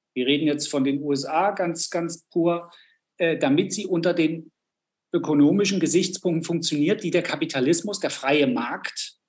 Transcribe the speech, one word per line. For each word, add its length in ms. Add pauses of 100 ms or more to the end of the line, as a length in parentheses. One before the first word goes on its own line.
(140)
wir 100
reden 220
jetzt 240
von 120
den 200
U 100
S 140
A 240
ganz, 400
ganz 400
pur, 400 (480)
äh, 180
damit 380
sie 100
unter 300
den 360 (640)
ökonomischen 640
Gesichtspunkten 640
funktioniert, 600
die 80
der 120
Kapitalismus, 800
der 80
freie 380
Markt 720 (100)